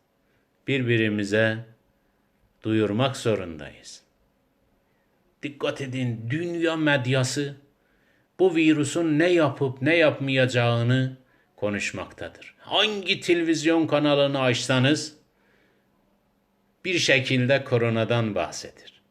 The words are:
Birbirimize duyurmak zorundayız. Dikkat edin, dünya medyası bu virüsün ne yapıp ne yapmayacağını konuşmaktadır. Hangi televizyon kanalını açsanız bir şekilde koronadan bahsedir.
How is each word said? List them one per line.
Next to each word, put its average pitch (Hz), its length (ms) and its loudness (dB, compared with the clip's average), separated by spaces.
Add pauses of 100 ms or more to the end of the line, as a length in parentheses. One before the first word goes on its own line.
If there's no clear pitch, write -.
(680)
Birbirimize 110 1000 0 (1000)
duyurmak 110 540 0
zorundayız. 87 840 -6 (1400)
Dikkat 143 380 -6
edin, 123 480 -6
dünya 165 460 -2
medyası 139 800 0 (840)
bu 175 160 4
virüsün 156 640 2
ne 175 100 4
yapıp 143 520 0
ne 151 140 2
yapmayacağını 131 1200 2 (380)
konuşmaktadır. 98 1040 -8
Hangi 196 600 -2
televizyon 165 680 0
kanalını 143 520 2
açsanız 131 800 0 (1700)
bir 175 140 -2
şekilde 131 640 2
koronadan 113 720 0
bahsedir. - 760 -10